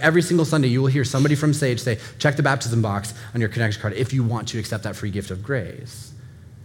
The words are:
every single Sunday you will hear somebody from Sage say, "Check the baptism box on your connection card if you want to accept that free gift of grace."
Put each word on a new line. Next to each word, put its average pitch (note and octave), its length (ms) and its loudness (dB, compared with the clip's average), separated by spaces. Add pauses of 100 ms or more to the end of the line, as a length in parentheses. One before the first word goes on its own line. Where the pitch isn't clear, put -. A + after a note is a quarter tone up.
every D#3+ 200 6
single E3+ 220 4
Sunday D3 240 2
you B2 120 2
will C3+ 80 2
hear C3+ 160 2
somebody C#3 300 2
from D3 200 2
Sage B2+ 260 0
say, A2+ 180 -2 (200)
"Check C#3+ 180 2
the D#3+ 60 0
baptism B2 400 2
box G2+ 320 -2 (180)
on A#2+ 80 -2
your A2 80 2
connection G#2+ 320 -2
card G#2 140 -4
if A#2+ 180 -2
you C3 100 2
want A2+ 260 -2
to A#2 100 -6
accept G#2+ 260 -6
that G#2 120 -6
free G#2 140 -6
gift G2 200 -6
of F#2+ 120 -8
grace." B2 720 -8 (520)